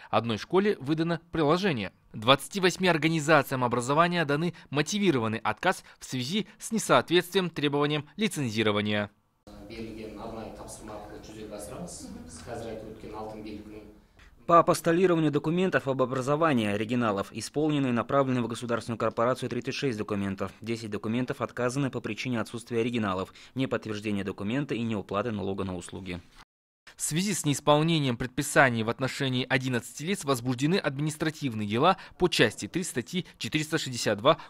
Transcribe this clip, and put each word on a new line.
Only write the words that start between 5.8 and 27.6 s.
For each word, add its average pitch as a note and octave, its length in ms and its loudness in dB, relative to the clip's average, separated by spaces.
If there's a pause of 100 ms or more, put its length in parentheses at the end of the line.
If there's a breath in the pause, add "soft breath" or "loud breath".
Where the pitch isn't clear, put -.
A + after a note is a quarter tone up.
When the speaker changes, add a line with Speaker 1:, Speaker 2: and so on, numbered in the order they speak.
Speaker 1:
в - 40 -20
связи C#3 440 -4 (100)
с - 140 -10
несоответствием F3 760 2
требованиям D3 580 0 (100)
лицензирования. G#2+ 960 0 (600)
Speaker 2:
Берілген A2 500 -12
арнайы A2 360 -10
тапсырма - 380 -14
арқылы G#2+ 300 -14
жүзеге G#2+ 300 -14
асырамыз. - 560 -12 (140)
Біз - 200 -16
қазір A2+ 300 -10
айтып A2 180 -12
өткен G#2+ 220 -14
алтын G#2+ 300 -10
белгінің G#2+ 360 -14 (680 soft breath)
Speaker 3:
По E3+ 120 8
апостолированию E3 720 4
документов E3+ 560 0
об C3+ 160 0
образовании C3 640 2
оригиналов, G#2+ 680 0
исполнены C#3+ 560 0
и A#2+ 40 2
направлены B2+ 500 2
в A2+ 60 -2
государственную A#2 500 -4
корпорацию A#2+ 500 0
тридцать A#2+ 280 -4
шесть A#2+ 220 -2
документов. G2 600 -2
Десять A2 300 -6
документов A#2 500 -2
отказаны B2 500 -2
по B2 100 -6
причине A2+ 400 -4
отсутствия A2+ 400 -4
оригиналов, A2 520 0 (220 loud breath)
неподтверждения G#2+ 680 -2
документа G#2 500 -4
и A2+ 80 -2
неуплаты G#2+ 480 -2
налога G2 320 -2
на F#2 140 -4
услуги. F2+ 440 -10 (760 loud breath)
Speaker 1:
В - 40 -12
связи F#3 320 -2
с D3 140 -2
неисполнением D3 720 2